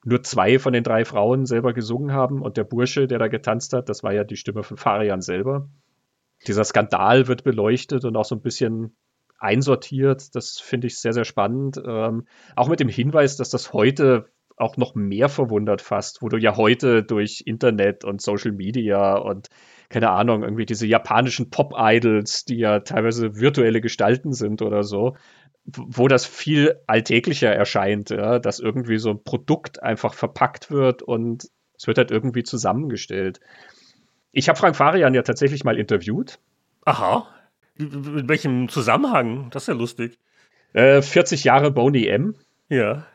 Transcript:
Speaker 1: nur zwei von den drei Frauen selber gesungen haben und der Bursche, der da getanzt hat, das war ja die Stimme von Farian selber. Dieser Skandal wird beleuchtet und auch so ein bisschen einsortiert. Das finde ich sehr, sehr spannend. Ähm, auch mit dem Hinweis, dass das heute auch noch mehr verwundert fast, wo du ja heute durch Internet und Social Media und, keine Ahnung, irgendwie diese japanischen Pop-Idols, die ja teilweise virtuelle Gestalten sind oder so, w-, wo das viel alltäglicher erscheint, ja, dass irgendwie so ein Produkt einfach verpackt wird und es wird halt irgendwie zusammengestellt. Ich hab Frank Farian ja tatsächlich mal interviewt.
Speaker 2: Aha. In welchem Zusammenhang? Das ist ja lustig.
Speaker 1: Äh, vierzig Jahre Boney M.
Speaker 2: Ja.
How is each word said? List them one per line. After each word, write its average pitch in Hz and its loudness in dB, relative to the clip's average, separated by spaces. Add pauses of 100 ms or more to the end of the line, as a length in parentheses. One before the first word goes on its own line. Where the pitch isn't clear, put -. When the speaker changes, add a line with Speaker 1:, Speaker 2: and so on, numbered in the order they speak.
Speaker 1:
nur 123 0
zwei 113 2
von 135 0
den 117 2
drei 113 0
Frauen 120 0
selber 120 0
gesungen 120 -4
haben 135 -2
und 107 -6
der 110 -2
Bursche, 127 -2
der 123 -2
da 113 0
getanzt 113 -4
hat, 123 -4
das 107 -6
war 98 -4
ja 104 0
die 107 -10
Stimme 104 -8
von 101 -14
Farian 104 0
selber. 117 -4 (800)
Dieser 107 0
Skandal 104 2
wird 123 -4
beleuchtet 120 -2
und 117 -4
auch 107 0
so - -6
ein 107 -10
bisschen 113 -4 (420)
einsortiert. 135 0
Das - -10
finde - -6
ich 113 -8
sehr, 113 -4
sehr 117 0
spannend. 127 -4
Ähm, 113 -4 (300)
auch 123 2
mit 160 0
dem 135 2
Hinweis, 139 2
dass 127 -6
das - -6
heute 127 4 (320)
auch 113 -4
noch - -2
mehr 104 0
verwundert 107 0
fast, - -6
wo 120 -6
du 113 -2
ja 110 2
heute 113 4
durch 107 -4
Internet 107 0
und 101 -6
Social 104 -4
Media 101 0
und, 101 -4 (400)
keine 113 2
Ahnung, 107 2
irgendwie 110 -4
diese 110 -6
japanischen 113 0
Pop-Idols, 113 2
die 123 -6
ja 107 2
teilweise 113 -2
virtuelle 117 2
Gestalten 117 0
sind 107 -4
oder 104 0
so, 104 -4 (500)
w-, - -16
wo 123 2
das 131 4
viel 151 0
alltäglicher 117 2
erscheint, 104 0
ja, 107 0
dass - -4
irgendwie 117 -2
so 110 -2
ein 104 -6
Produkt - -4
einfach - -4
verpackt - -4
wird 135 0
und 117 -4 (260)
es - -12
wird 113 0
halt 123 2
irgendwie 117 -2
zusammengestellt. 107 -4 (920)
Ich - 0
hab - 2
Frank 170 4
Farian 151 4
ja 123 2
tatsächlich 139 -2
mal 117 0
interviewt. 104 -4 (460)
Speaker 2:
Aha. 110 0 (500)
In 143 -8
welchem 127 0
Zusammenhang? 131 0
Das 131 -10
ist - -10
ja - -2
lustig. 120 -6 (540)
Speaker 1:
Äh, 135 8
vierzig 175 2
Jahre 139 6
Boney 131 2
M. 135 0 (340)
Speaker 2:
Ja. 127 0